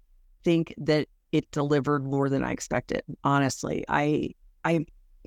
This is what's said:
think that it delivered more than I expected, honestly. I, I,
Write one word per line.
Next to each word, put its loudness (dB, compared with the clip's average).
think 2
that 2
it 0
delivered 2
more 0
than 0
I -2
expected, -4
honestly. 0
I, 0
I, 0